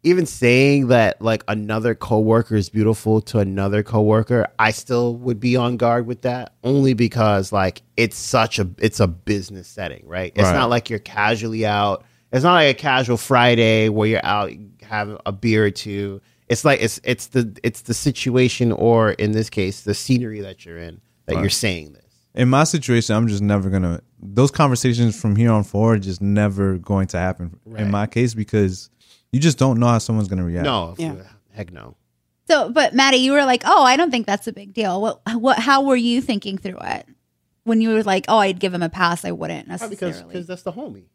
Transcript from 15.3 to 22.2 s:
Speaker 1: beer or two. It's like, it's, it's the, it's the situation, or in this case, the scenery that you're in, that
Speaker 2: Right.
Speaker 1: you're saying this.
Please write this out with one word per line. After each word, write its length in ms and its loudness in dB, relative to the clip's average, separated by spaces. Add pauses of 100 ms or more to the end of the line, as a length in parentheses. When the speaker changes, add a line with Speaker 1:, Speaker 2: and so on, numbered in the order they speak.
Speaker 1:
beer 320 2
or 60 0
two. 500 -10 (260)
It's 160 -2
like, 180 4
it's, 220 -4
it's 240 -4
the, 360 -2
it's 180 -4
the 140 -6
situation, 760 0
or 400 2
in 220 -2
this 160 -2
case, 320 -4
the 140 -4
scenery 460 -2
that 220 -16
you're 140 -18
in, 240 -16 (240)
that 100 -4
Speaker 2:
Right. 60 -2
Speaker 1:
you're 80 0
saying 440 -4
this. 100 -20 (300)